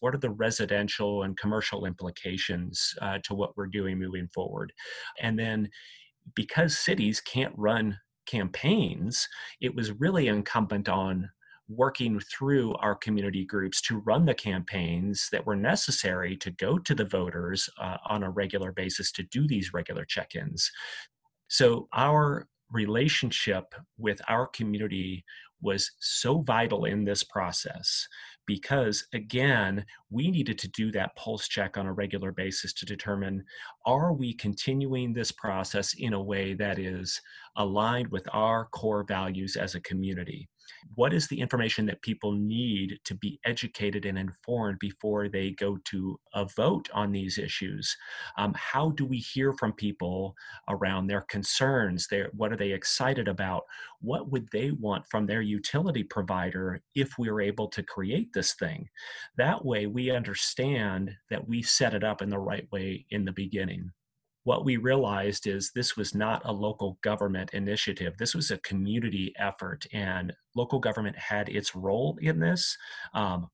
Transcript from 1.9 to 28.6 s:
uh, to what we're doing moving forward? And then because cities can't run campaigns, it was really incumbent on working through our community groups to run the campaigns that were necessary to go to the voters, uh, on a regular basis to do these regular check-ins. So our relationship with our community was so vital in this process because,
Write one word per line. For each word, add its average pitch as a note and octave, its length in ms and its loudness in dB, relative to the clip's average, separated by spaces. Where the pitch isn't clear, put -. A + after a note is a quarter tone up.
uh, G2 220 -2
to - 120 -4
what G2 220 -2
we're G2 120 -4
doing F#2+ 320 -2
moving F#2 340 -4
forward? - 380 -4
And A2+ 180 2
then A2 300 2
because D#3 420 2
cities A2 440 2
can't - 360 0
run G#2+ 400 4
campaigns, B2+ 1000 2
it - 120 0
was A2 200 -2
really D3+ 340 4
incumbent G#2 640 2
on F#2+ 420 0
working A#2+ 500 2
through C3+ 560 2
our G#2 220 0
community G2 480 0
groups F#2+ 380 0
to A2+ 180 0
run A2+ 260 6
the C3+ 80 6
campaigns F#2 960 -2
that - 160 -2
were G#2 80 2
necessary G2 840 2
to - 120 -6
go G2+ 260 0
to F3 160 2
the A2+ 120 2
voters, F2+ 640 -2
uh, F#2+ 260 -4
on G#2+ 180 0
a F#2+ 60 -2
regular F#2+ 420 -2
basis F#2 400 -2
to G2 180 -6
do C#3+ 160 2
these G2 260 0
regular - 320 -4
check-ins. - 640 -4
So A#2 440 6
our D3 560 6
relationship A2 1000 2
with G#2 280 0
our A#2 220 2
community G2+ 760 -2
was G2 380 0
so C#3+ 400 2
vital A2+ 460 2
in G#2 180 2
this G2+ 180 2
process - 800 -2
because, G#2+ 640 2